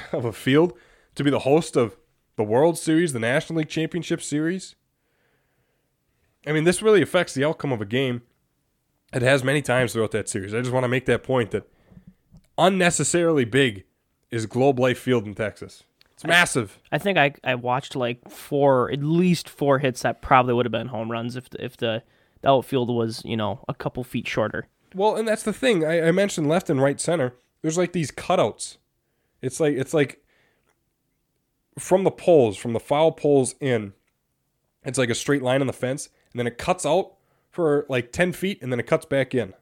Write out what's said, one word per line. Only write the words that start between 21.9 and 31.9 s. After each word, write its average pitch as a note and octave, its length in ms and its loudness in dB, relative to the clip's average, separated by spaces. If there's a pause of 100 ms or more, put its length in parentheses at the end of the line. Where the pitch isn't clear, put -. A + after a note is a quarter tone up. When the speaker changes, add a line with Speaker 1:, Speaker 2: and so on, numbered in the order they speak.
Speaker 2:
the - 60 0
outfield B2 460 2
was, A#2 300 -2
you A2+ 120 -6
know, G#2 320 -4
a C#3 60 -4
couple - 300 -8
feet - 240 -8
shorter. - 400 -4 (260)
Speaker 1:
Well, F#3+ 220 0
and A3 100 -4
that's G#3+ 160 -2
the G#3+ 100 -4
thing. G3+ 320 0
I, E3 240 0
I - 40 4
mentioned F#3 360 0
left E3+ 220 0
and C3+ 120 2
right C#3 180 0
center. D3 340 -2 (280)
There's, D#3+ 160 -4
like, F3+ 140 0
these D#3+ 180 -2
cutouts. - 640 -2 (640)
It's C3 200 -6
like, D3 140 2
it's C3+ 200 -4
like D3 280 0 (1600)
from F#3 260 2